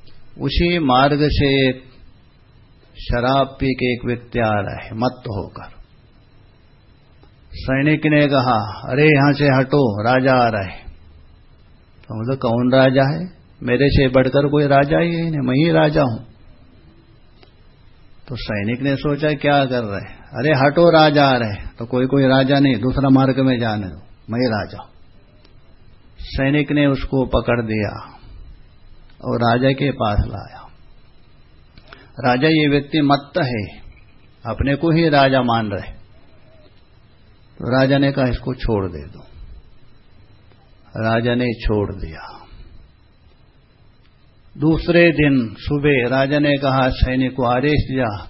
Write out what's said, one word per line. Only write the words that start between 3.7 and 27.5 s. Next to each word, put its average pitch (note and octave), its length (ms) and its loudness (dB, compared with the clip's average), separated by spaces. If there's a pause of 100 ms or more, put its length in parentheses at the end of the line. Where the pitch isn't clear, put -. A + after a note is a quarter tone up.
के B2 200 -2
एक A#2 120 -8
व्यक्ति A#2+ 340 -6
आ A2 120 2
रहा G2 340 -4
है, - 80 -18
मत्त A#2+ 340 -4
होकर। G2 480 -10 (1800)
सैनिक D3 520 -2
ने D3 220 4
कहा, B2 540 -2 (100)
"अरे, C#3 120 2
यहां D3 300 4
से C#3+ 120 0
हटो, C3 580 2
राजा C3 280 2
आ B2+ 180 4
रहा G2 220 -4
है।" - 120 -18 (1200)
तो A2+ 120 -14
बोला, A2+ 200 -4
"कौन B2 380 0
राजा C3+ 420 4
है? F3+ 160 -8 (320)
मेरे B2 260 2
से C3+ 180 4
बढ़कर C3 400 2
कोई D3 200 2
राजा C#3+ 320 2
ही E3+ 160 0
है E3 60 -4
नहीं, E3 180 -4
मैं C3 260 0
ही E3+ 60 2
राजा D#3 300 2
हूं।" A#2+ 180 -2 (2000)
तो B2+ 80 -12
सैनिक A2 460 -6
ने C#3 140 -2
सोचा, D3 380 -2
"क्या C#3+ 320 0
कर B2 180 -4
रहे G2 280 -8
हैं? - 80 -20
अरे C3 300 -4
हटो, D3 400 4
राजा D3+ 360 6
आ C3 120 2
रहे A2+ 120 -4
हैं।" - 300 -12
तो, A#2+ 60 -10
"कोई B2+ 200 0
कोई C#3 180 2
राजा C3+ 360 4
नहीं, C#3 160 4
दूसरा C3 340 0
मार्ग C3 300 4
में C3 200 0
जाने G#2+ 280 -4
दो, E2 140 -14 (280)
मैं A2+ 100 -6
ही B2+ 80 0
राजा G2+ 360 -4
हूं।" - 60 -20 (1300)
सैनिक C#3 520 -2
ने D3 140 2
उसको C3+ 400 -2
पकड़ A#2+ 360 0